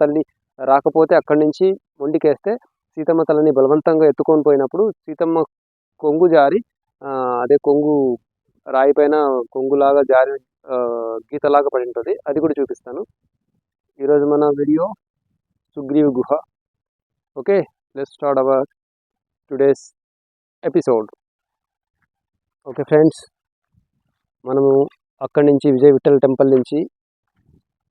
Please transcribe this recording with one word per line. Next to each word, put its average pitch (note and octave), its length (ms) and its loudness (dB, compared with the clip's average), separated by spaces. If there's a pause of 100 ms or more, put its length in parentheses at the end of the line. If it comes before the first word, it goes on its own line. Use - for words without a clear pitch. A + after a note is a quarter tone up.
తల్లి D3 220 0 (480)
రాకపోతే D#3+ 500 2
అక్కడి D3+ 240 0
నుంచి F3+ 220 0 (340)
మొండికేస్తే D3+ 520 -2 (440)
సీతమ్మ D#3+ 320 -2
తల్లిని D3+ 280 2
బలవంతంగా D#3 540 2
ఎత్తుకొని D3+ 380 0
పోయినప్పుడు C#3+ 360 0 (220)
సీతమ్మ E3 380 -4 (580)
కొంగు D#3+ 320 2
జారి, D3 260 2 (460)
ఆ, - 20 -10 (340)
అదే C#3 140 2 (100)
కొంగు D3 300 2 (800)
రాయి C#3 220 2
పైన D3 160 2 (420)
కొంగులాగా C#3 560 0
జారి, C3+ 240 2 (360)
ఆ, B2+ 40 -4 (540)
గీతలాగా C#3+ 440 0
పడి B2 140 -4
ఉంటది. A#2+ 260 -8 (140)
అది C#3+ 160 -4
కూడా D#3 160 -4
చూపిస్తాను. C3 420 -10 (960)
ఈరోజు C#3+ 260 2 (100)
మన D3 100 2 (160)
వీడియో D#3 260 0 (880)
సుగ్రీవ్ C#3+ 460 0
గుహ. C#3 120 -6 (1080)
ఓకే, G3 180 0 (380)
let's C#3 200 -10
start C#3 260 -4
our C3+ 200 0 (880)
today's C3+ 320 0 (840)
episode. B2+ 420 -2 (1600)
ఓకే C3+ 200 -8
ఫ్రెండ్స్, D#3 300 4 (1300)
మనము C3+ 260 2 (540)
అక్కడి D3 240 0
నుంచి C#3+ 260 2
విజయ C#3 200 6
విఠల్ C#3+ 280 2
టెంపుల్ C3+ 320 0
నుంచి C3 240 -2 (1120)